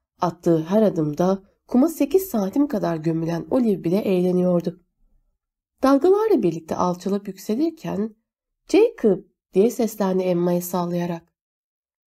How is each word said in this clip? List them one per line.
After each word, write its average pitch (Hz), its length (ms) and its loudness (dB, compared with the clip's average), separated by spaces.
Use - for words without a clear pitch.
Attığı 165 440 0
her 196 180 2
adımda 175 600 0
kuma 254 220 2
sekiz 320 340 0
santim 233 460 -2
kadar 170 280 -4
gömülen 165 540 -4
Olive 233 340 0
bile 170 140 0
eğleniyordu. 180 800 0
Dalgalarla 349 600 4
birlikte 165 340 -4
alçalıp 185 520 -2
yükselirken, 214 880 -6
"Jacob!" 330 540 2
diye 202 160 4
seslendi 196 520 -2
Emma'yı 175 400 0
sallayarak. 175 720 -6